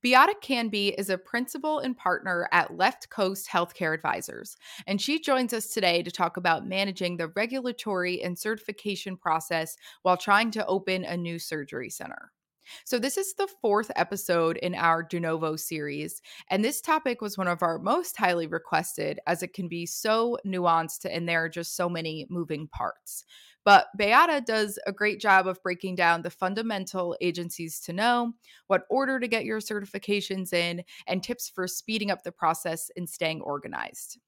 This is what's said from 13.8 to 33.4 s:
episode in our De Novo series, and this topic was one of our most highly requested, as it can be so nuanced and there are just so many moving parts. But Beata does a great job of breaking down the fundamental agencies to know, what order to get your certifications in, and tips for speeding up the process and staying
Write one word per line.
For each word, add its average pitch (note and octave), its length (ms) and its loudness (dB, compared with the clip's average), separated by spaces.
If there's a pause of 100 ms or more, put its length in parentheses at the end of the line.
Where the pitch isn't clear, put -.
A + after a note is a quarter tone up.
episode E3+ 640 2
in F3 160 -4
our E3 300 2
De E3+ 160 -4
Novo D#3+ 360 -2
series, D3+ 680 -6 (260)
and G#3 160 2
this C#4 160 -2
topic D4+ 400 0
was G3+ 160 -6
one F#3+ 100 0
of F3 140 0
our E3 160 2
most C#4+ 400 -2
highly F3 300 2
requested, D#3+ 800 -2
as F3 160 0
it F3 100 -8
can F3+ 140 -6
be E3+ 180 -6
so A3+ 580 0
nuanced F3 640 2
and E3+ 240 -2
there E3 140 2
are E3 60 -2
just E3+ 260 -8
so F3+ 120 0
many E3 440 -4
moving D#3 360 -4
parts. - 580 -8 (380)
But G3+ 240 10 (100)
Beata C#4 480 6
does G#3+ 420 0
a G3 60 -2
great G#3 260 0
job F#3+ 260 8
of F#3 160 -2
breaking F3+ 340 -4
down E3+ 260 4
the F3+ 80 -4
fundamental F#3+ 920 -4
agencies E3+ 600 -4
to - 100 -12
know, A#3+ 400 2 (360)
what F#3+ 220 2
order C4 300 2
to B3 80 -2
get A3 160 0
your A3 160 -2
certifications G3+ 960 -4
in, E3+ 300 0 (220)
and F#3 160 -2
tips - 320 -8
for F#3 140 -4
speeding G#3+ 420 -4
up F3+ 140 -4
the F3 80 -8
process E3 640 -2
and F3 140 -8
staying D#3+ 320 -4